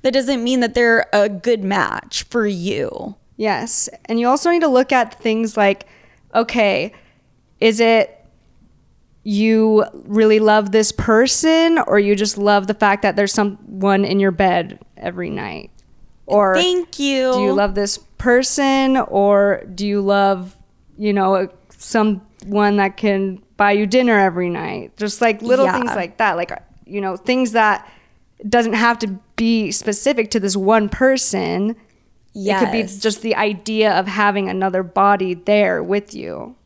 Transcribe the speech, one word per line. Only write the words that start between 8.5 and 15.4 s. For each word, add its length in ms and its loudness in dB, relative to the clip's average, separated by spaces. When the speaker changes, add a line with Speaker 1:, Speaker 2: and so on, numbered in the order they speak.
Speaker 2:
you 720 2
really 460 2
love 320 2
this 200 2
person 880 2
or 120 4
you 160 2
just 220 -2
love 300 2
the 60 -2
fact 300 0
that 120 0
there's 160 0
someone 720 0
in 160 0
your 120 2
bed 480 -2
every 320 -8
night? 400 -10